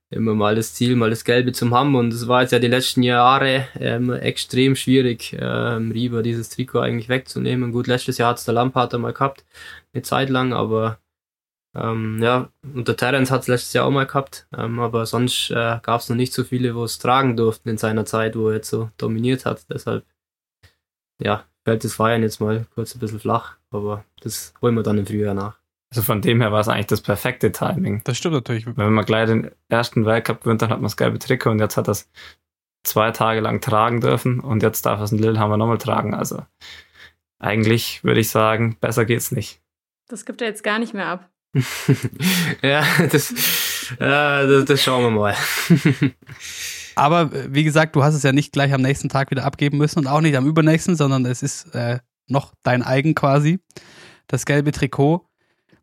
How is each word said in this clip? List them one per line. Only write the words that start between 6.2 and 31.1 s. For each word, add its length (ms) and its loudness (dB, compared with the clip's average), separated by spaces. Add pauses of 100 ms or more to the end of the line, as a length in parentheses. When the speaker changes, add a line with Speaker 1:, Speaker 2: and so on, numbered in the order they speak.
Speaker 1:
dieses 280 -4
Trikot 300 -4
eigentlich 280 -2
wegzunehmen. 640 -2
Gut, 140 -4
letztes 320 0
Jahr 120 2
hat's 140 -4
der 100 -2
Lampard 400 0
einmal 200 -4
gehabt, 300 -4 (500)
eine 80 -6
Zeit 260 0
lang, 240 0
aber, 460 -2 (800)
ähm, 440 -4
ja, 280 2 (260)
und 140 -4
der 80 -2
Terence 340 0
hat's 160 0
letztes 260 -2
Jahr 140 2
auch 60 2
mal 140 0
gehabt, 420 -6 (100)
ähm, 220 -6
aber 260 -2
sonst, 460 -2
äh, 280 -2
gab's 280 -2
noch 80 -2
nicht 160 -2
so 100 -2
viele, 320 -2
wo 80 -6
es 160 -6
tragen 380 2
durften 320 0
in 100 -4
seiner 260 0
Zeit, 300 -2
wo 140 0
er 80 0
jetzt 140 -10
so 260 -4
dominiert 500 -2
hat. 240 -4
Deshalb, 340 -6 (1160)
ja, 220 -2 (200)
fällt 200 0
das 100 -6
Feiern 280 2
jetzt 180 -2
mal 340 -2
kurz 220 -10
ein 20 -16
bisschen 220 -8
flach, 320 -4 (180)
aber 340 -8 (180)
das 380 -10
holen 140 2
wir 80 2
dann 160 0
im 80 -2
Frühjahr 280 -2
nach. 260 -8 (320)
Speaker 2:
Also 100 -2
von 200 0
dem 180 4
her 120 2
war's 160 2
eigentlich 180 0
das 140 0
perfekte 520 -2
Timing. 520 -4
Speaker 3:
Das 120 -4
stimmt 180 -2
natürlich. 300 -4 (120)
Speaker 2:
Wenn 160 2
man 120 4
gleich 220 2
den 240 2 (180)
ersten 380 0
Weltcup 360 0
gewinnt, 200 0
dann 80 2
hat 80 0
man 60 -4
das 120 -4
gelbe 220 0